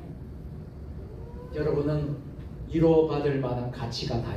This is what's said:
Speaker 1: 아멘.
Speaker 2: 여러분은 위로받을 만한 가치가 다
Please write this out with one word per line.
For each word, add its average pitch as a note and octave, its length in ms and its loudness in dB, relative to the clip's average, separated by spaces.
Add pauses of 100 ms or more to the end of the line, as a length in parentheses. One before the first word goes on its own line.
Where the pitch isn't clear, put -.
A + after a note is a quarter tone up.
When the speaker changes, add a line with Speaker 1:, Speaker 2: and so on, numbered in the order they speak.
(1500)
Speaker 1:
아멘. - 20 -6
Speaker 2:
여러분은 D3 640 2 (560)
위로받을 D3+ 680 6
만한 A#2+ 300 0
가치가 A#2 520 -2
다 A#2 140 -2